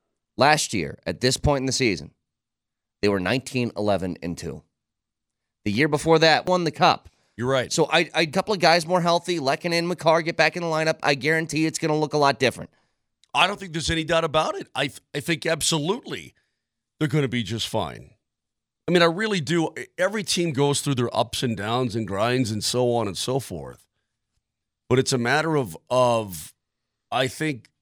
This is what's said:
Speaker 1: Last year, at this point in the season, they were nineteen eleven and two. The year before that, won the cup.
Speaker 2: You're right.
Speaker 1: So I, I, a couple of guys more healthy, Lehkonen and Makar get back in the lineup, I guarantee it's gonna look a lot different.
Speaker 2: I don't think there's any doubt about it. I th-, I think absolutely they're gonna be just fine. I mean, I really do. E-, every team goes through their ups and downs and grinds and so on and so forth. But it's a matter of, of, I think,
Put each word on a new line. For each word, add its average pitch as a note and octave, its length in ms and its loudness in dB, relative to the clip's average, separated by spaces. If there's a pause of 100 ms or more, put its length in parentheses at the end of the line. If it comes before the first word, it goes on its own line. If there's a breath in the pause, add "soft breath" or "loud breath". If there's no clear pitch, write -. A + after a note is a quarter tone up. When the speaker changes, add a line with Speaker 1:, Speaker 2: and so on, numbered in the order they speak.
(380)
Speaker 1:
Last D3 360 2
year, D#2 320 -4
at F2+ 160 -6
this B2+ 160 2
point C#3+ 240 0
in C3 40 -4
the C3 60 -2
season, F2+ 400 -2 (920)
they G2+ 80 2
were G2+ 100 2
nineteen A#2+ 580 -2
eleven F#2+ 460 0
and E2+ 140 -6
two. D#2+ 260 -12 (1040)
The G#2 60 0
year C3 160 2
before D#3 320 4
that, D#3 280 4
won F3+ 160 2
the D#3 80 -2
cup. - 380 2 (280)
Speaker 2:
You're A#2 120 -6
right. B2+ 220 0
Speaker 1:
So D#3+ 200 2
I, D#3+ 220 2
I, D#3 80 0
a E3+ 40 0
couple F#3 280 -2
of F#3 60 -2
guys E3 260 4
more F3 160 2
healthy, E3+ 380 0
Lehkonen D#3 400 -2
and E3+ 80 -2
Makar E3 360 2
get D#3+ 140 -4
back D#3 180 4
in F3 80 -6
the E3+ 60 -4
lineup, D#3+ 340 0
I D3 120 2
guarantee D#3 500 0
it's D#3 140 -2
gonna D#3 180 0
look D3+ 160 -2
a D3+ 40 0
lot C#3 220 2
different. - 300 0 (640)
Speaker 2:
I D#3+ 140 4
don't G3 120 -6
think F#3+ 140 -12
there's D#3 180 -4
any E3 120 -2
doubt E3 200 0
about D#3+ 320 -2
it. G4 200 -12
I C#3 120 -2
th-, - 140 -14 (120)
I D3 60 -6
think D#3+ 260 -4
absolutely D#3+ 880 -2 (680)
they're D#3 80 2
gonna C#3+ 200 2
be A#2 160 -2
just G2+ 240 -6
fine. C#2 440 -6 (760)
I E3 40 -2
mean, F3 100 4
I E3+ 40 6
really G3 360 0
do. D#3+ 360 0
E-, A#2+ 80 -10 (120)
every G3 260 -2
team C3 300 -2
goes C#3+ 280 2
through C#3 140 0
their A#2 200 -2
ups A2+ 280 -2
and A#2 120 -2
downs A2+ 400 -2
and A2 120 -2
grinds A2 440 0
and G#2+ 120 -4
so A#2+ 320 2
on A2+ 120 0
and G2+ 100 -8
so C3 220 -4
forth. C2+ 460 -12 (1040)
But B2+ 100 4
it's C3+ 140 0
a C3 40 0
matter D3+ 380 0
of, G#2+ 220 -4 (120)
of, A#2 640 0 (560)
I B2+ 180 0
think, C#3+ 420 -8 (120)